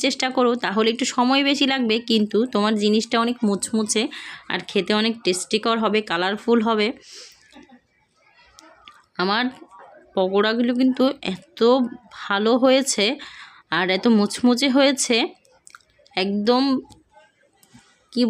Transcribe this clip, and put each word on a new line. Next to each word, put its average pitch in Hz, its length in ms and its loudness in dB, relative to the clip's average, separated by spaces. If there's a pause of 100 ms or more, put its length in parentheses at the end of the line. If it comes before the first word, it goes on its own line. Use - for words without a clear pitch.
চেষ্টা 262 220 -2 (100)
করো, 247 140 2 (140)
তাহলে 214 300 0
একটু 254 100 -4 (120)
সময় 254 340 2
বেশি 285 220 0
লাগবে, 240 240 0 (140)
কিন্তু 214 280 2 (160)
তোমার 214 280 0
জিনিসটা 214 420 0
অনেক 240 120 -2 (120)
মুচমুচে 214 540 -2 (500)
আর 180 60 -2 (120)
খেতে 202 300 -2
অনেক 220 140 -2 (100)
টেস্টিকর 214 600 -2
হবে, 214 140 0 (120)
কালারফুল 196 480 0 (100)
হবে। 214 180 0 (2250)
আমার 208 220 -2 (720)
পকোড়াগুলো 214 640 0
কিন্তু 262 240 2 (300)
এত - 260 -12 (580)
ভালো 208 340 -2 (120)
হয়েছে 262 400 2 (720)
আর 185 100 0 (100)
এত 190 100 0 (120)
মুচমুচে 247 580 2
হয়েছে, 269 400 2 (1040)
একদম 208 400 0 (1500)
কি 240 180 0